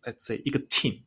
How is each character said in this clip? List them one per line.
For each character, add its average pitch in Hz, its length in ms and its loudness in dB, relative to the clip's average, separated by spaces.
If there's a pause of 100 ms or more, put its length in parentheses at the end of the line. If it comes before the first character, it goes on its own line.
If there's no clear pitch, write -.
let's 117 160 -10
say， 110 240 -4
一 - 60 0
个 139 180 2
team。 - 280 2 (100)